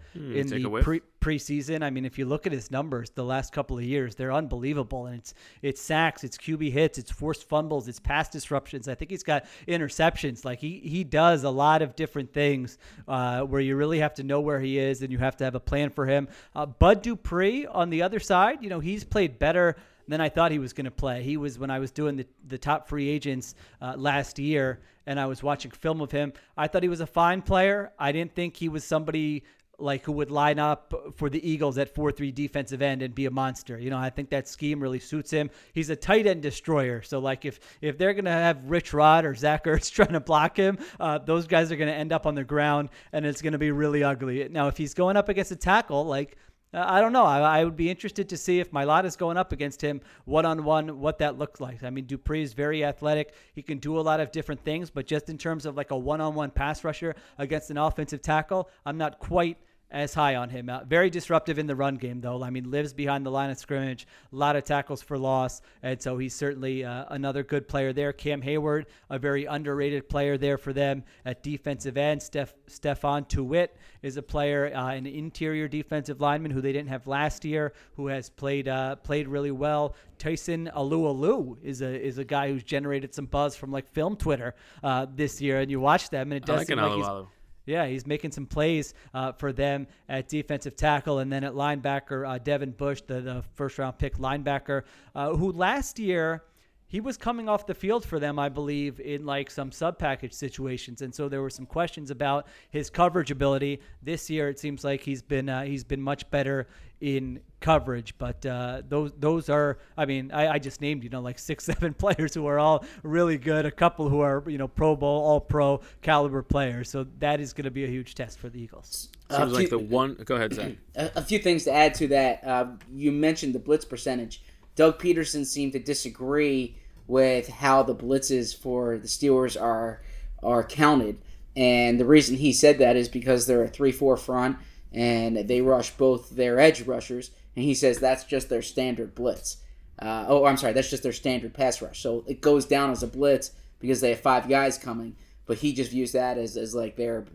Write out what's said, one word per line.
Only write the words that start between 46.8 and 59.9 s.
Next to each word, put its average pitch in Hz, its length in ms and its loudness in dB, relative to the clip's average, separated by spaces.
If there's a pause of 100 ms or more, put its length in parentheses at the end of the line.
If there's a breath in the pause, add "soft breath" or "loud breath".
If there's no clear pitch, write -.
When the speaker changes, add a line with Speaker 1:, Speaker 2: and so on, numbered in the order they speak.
Speaker 2:
I 190 140 6
don't 226 120 4
know. 247 120 8
I, 143 160 6 (180)
I 165 60 4
would 165 100 -2
be 165 160 0
interested 196 380 -6
to 180 80 -8
see 180 240 2
if 175 100 -4
Mailata's 151 460 2
going 170 200 -2
up 180 140 0
against 143 320 -6
him 147 180 -4 (240 soft breath)
one-on-one, 156 760 2
what 156 180 0
that 147 180 0
looks 143 240 -8
like. 123 220 -12
I 123 80 -8
mean, 135 160 -8
Dupree 139 360 -4
is 135 100 -8
very 147 320 -2
athletic. 151 500 0 (200 soft breath)
He 147 80 -12
can 147 160 -8
do 151 200 -2
a 160 40 2
lot 156 180 2
of 151 100 -2
different 151 340 -6
things, 160 240 -4
but 139 160 -8
just 151 240 -4
in 160 80 -10
terms 156 300 -6
of, 143 100 -8
like, 143 140 -6
a 135 80 -2
one-on-one 151 540 -2
pass 143 320 -2
rusher 160 320 -4 (220 loud breath)
against 147 340 -4
an 147 60 -4
offensive 151 440 -2
tackle, 160 480 0 (160 soft breath)
I'm 147 120 -6
not 156 200 -4
quite 175 400 0 (340)